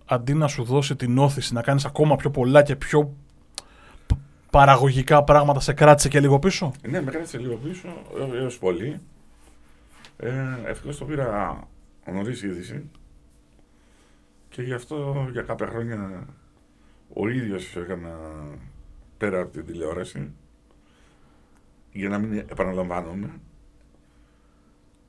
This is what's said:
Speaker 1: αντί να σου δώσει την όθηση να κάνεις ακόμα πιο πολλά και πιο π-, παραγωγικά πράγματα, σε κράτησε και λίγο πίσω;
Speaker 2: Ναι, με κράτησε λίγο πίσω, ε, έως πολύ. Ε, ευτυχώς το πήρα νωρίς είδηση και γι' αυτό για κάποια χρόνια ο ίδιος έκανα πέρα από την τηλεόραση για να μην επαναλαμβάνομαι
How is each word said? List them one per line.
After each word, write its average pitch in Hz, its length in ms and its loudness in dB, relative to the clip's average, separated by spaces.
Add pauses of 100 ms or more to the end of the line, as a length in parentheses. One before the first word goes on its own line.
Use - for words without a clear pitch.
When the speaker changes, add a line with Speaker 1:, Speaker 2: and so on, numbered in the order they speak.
Speaker 1:
αντί 127 280 -2
να 156 140 2
σου 135 160 -4
δώσει 139 320 0
την 123 220 0
όθηση 135 360 2
να 117 80 -2
κάνεις 139 220 2
ακόμα 151 320 2
πιο 139 140 -2
πολλά 139 320 8
και 143 140 -2
πιο 147 380 0 (920)
π-, - 80 0 (360)
παραγωγικά 139 720 6
πράγματα, 143 360 6
σε - 120 -2
κράτησε 147 360 8
και 143 120 4
λίγο 139 180 6
πίσω; 180 340 0 (160)
Speaker 2:
Ναι, 170 140 -2
με 131 80 -6
κράτησε 160 280 -8
λίγο 120 180 -6
πίσω, 180 320 -12 (460)
ε, - 20 -6
έως 127 220 -6
πολύ. 95 420 -4 (1160)
Ε, 123 160 -8 (320)
ευτυχώς - 340 -10
το 131 60 -14
πήρα 104 540 -4 (540)
νωρίς 101 300 -6
είδηση 98 480 -10 (1600)
και - 140 -12
γι' 127 120 -8
αυτό 143 580 -6
για 120 100 -6
κάποια 117 240 -6
χρόνια 104 600 -8 (880)
ο 101 140 -2
ίδιος 104 480 -6
έκανα 87 380 -10 (1040)
πέρα 95 220 -2
από 87 120 -8
την 80 140 -14
τηλεόραση 85 640 -8 (1600)
για 98 160 -6
να 101 100 -4
μην 107 200 -4
επαναλαμβάνομαι 92 920 -6 (1800)